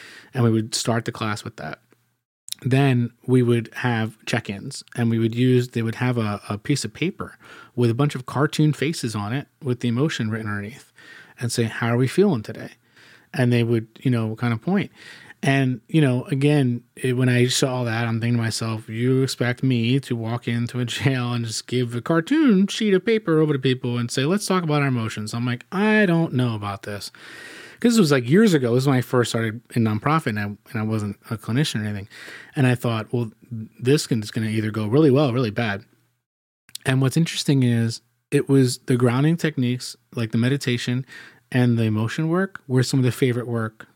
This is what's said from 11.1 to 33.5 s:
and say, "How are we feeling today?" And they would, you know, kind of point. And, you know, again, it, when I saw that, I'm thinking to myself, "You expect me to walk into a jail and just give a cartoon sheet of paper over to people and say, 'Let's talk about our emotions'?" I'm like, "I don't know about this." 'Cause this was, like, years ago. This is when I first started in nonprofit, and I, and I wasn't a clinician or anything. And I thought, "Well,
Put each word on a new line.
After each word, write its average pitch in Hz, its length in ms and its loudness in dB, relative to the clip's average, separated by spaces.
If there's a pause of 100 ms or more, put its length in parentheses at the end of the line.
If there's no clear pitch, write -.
and 120 100 -4
say, 120 120 0
"How 113 240 -4
are 120 100 2
we 127 100 2
feeling 175 340 2
today?" - 300 -12 (600)
And 123 180 2
they 120 140 4
would, 113 220 0 (120)
you 135 100 0
know, 110 280 -2
kind 120 160 -2
of 117 80 -4
point. 185 300 -2 (500)
And, 131 480 2
you 160 100 4
know, 123 260 2
again, 139 580 2 (120)
it, 127 220 -2
when 127 100 2
I 123 200 4
saw 127 360 0
that, 117 240 -2
I'm 113 140 -2
thinking 120 160 0
to 113 60 0
myself, 113 440 -4
"You 123 360 0
expect 123 380 -2
me 127 380 2
to 131 160 -6
walk 117 320 -6
into 120 320 -2
a 123 60 -2
jail 123 480 -2
and 117 100 -4
just 113 240 -8
give 120 260 -2
a 120 80 -6
cartoon 196 640 2
sheet 208 260 -2
of 185 120 2
paper 214 340 2
over 156 120 2
to 139 80 0
people 127 380 0
and 120 120 -4
say, 131 140 -2
'Let's 185 220 0
talk 185 180 0
about 147 200 0
our 139 40 0
emotions'?" 110 460 -4
I'm 120 120 -4
like, 123 240 -4
"I 214 360 2
don't 165 280 2
know 123 220 0
about 101 280 -8
this." 101 280 -10 (680)
'Cause 240 160 4
this 226 40 4
was, 147 140 6
like, 123 160 2
years 196 240 6
ago. 123 200 2
This 131 100 4
is 139 40 2
when 135 80 4
I 127 60 4
first 120 300 0
started 113 280 -4 (160)
in 120 80 2
nonprofit, 131 440 0
and 104 120 -4
I, 104 60 -2
and 104 120 -8 (180)
I 110 80 -2
wasn't 107 340 -2 (120)
a 110 80 -6
clinician 117 440 -2
or 107 40 -4
anything. 104 220 -8 (480)
And 139 100 4
I 123 100 4
thought, 113 360 -4
"Well, 120 220 -4 (180)